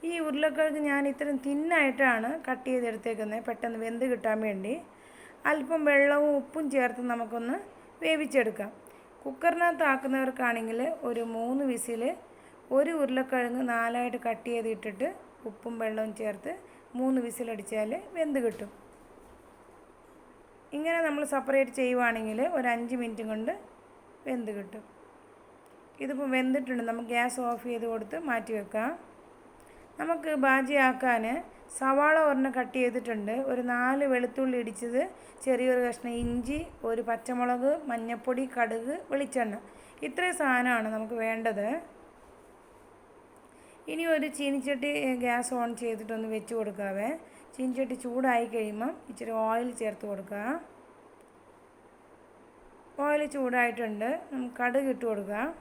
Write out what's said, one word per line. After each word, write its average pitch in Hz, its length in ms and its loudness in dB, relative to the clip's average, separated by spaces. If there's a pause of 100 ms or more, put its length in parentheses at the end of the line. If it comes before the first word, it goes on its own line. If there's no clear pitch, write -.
ഈ 339 40 -2 (140)
ഉരുളക്കിഴങ്ങ് 302 640 2
ഞാൻ 285 200 4
ഇത്രയും 285 260 -2 (100)
തിന്നായിട്ടാണ് 277 840 4 (160)
കട്ട് 254 240 -2
ചെയ്തെടുത്തേക്കുന്നത്, 226 760 -2
പെട്ടെന്ന് 233 360 -4
വെന്ത് 233 280 -2
കിട്ടാൻ 220 340 0
വേണ്ടി. 202 280 -2 (760)
അല്പം 311 300 0 (100)
വെള്ളവും 285 400 6 (100)
ഉപ്പും 311 240 -4 (100)
ചേർത്ത് 247 280 2 (100)
നമുക്കൊന്ന് 233 440 -2 (460)
വേവിച്ചെടുക്കാം. 277 680 2 (540)
കുക്കറിനകത്ത് 339 680 2
ആക്കുന്നവർക്കാണെങ്കിൽ 254 880 0 (280)
ഒരു 233 140 -2 (140)
മൂന്ന് 254 360 0
വിസിൽ 233 300 -2 (760)
ഒരു 302 160 6 (100)
ഉരുളക്കിഴങ്ങ് 254 600 0 (100)
നാലായിട്ട് 240 540 0
കട്ട് 233 260 -4
ചെയ്തിട്ടിട്ട് 220 560 -4 (400)
ഉപ്പും 233 340 -10
വെള്ളവും 220 280 -2 (100)
ചേർത്ത് 214 320 -6 (460)
മൂന്ന് 262 280 2
വിസിലടിച്ചാൽ 214 640 -4 (260)
വെന്ത് 302 280 0
കിട്ടും. 214 260 -2 (2000)
ഇങ്ങനെ 330 300 0
നമ്മൾ 294 160 0 (100)
സെപ്പറേറ്റ് 269 480 2
ചെയ്യുവാണെങ്കിൽ 226 580 2 (200)
ഒരു 247 160 0
അഞ്ച് 240 260 -4
മിനിറ്റ് 226 300 -6
കൊണ്ട് 220 220 -2 (760)
വെന്ത് 240 300 -2
കിട്ടും. 202 280 -12 (1200)
ഇതിപ്പോൾ 269 320 -2
വെന്തിട്ടുണ്ട്. 254 540 2
നമുക്ക് 233 240 -4
ഗ്യാസ് 247 340 0
ഓഫ് 240 220 -4
ചെയ്ത് 233 220 -4
കൊടുത്ത് 220 240 -6 (120)
മാറ്റി 233 300 -2
വെക്കാം. 220 340 -2 (1080)
നമുക്ക് 330 300 -2 (140)
ബാജി 269 320 4 (100)
ആക്കാൻ 254 380 2 (540)
സവാള 285 380 6 (120)
ഒരെണ്ണം 262 280 2
കട്ട് 254 220 -2
ചെയ്തിട്ടുണ്ട്, 233 560 0 (160)
ഒരു 247 120 0 (100)
നാല് 262 400 2
വെളുത്തുള്ളി 247 500 2
ഇടിച്ചത്, 240 400 -2 (420)
ചെറിയൊരു 254 420 4
കഷ്ണം 240 260 -4 (100)
ഇഞ്ചി, 240 360 -2 (300)
ഒരു 226 200 0
പച്ചമുളക്, 247 600 2 (200)
മഞ്ഞൾപ്പൊടി, 233 540 -2 (120)
കടുക്, 226 380 0 (180)
വെളിച്ചെണ്ണ, 262 440 0 (520)
ഇത്രയും 349 320 0
സാധനമാണ് 247 560 2
നമുക്ക് 220 300 -4
വേണ്ടത്. 226 420 0 (2250)
ഇനി 320 120 -4 (120)
ഒരു 302 100 0 (100)
ചീനിച്ചട്ടി, 277 540 -2 (160)
ഏ, - 20 2 (160)
ഗ്യാസ് 247 380 0
on 233 80 -2 (120)
ചെയ്തിട്ടൊന്ന് 220 540 -4
വെച്ച് 214 220 -6
കൊടുക്കാവേ. 202 500 -4 (460)
ചീനിച്ചട്ടി 254 500 -2
ചൂടായി 247 480 2
കഴിയുമ്പം 220 400 -4 (180)
ഇച്ചിരി 226 220 -8 (140)
ഓയിൽ 233 220 0 (120)
ചേർത്ത് 214 300 -4
കൊടുക്കുക. 202 340 -6 (2500)
ഓയിൽ 294 180 2 (120)
ചൂടായിട്ടുണ്ട്, 240 760 0 (240)
നമുക്ക് 254 300 -6
കടുക് 262 300 2
ഇട്ട് 240 180 -4
കൊടുക്കുക. 208 320 -2 (180)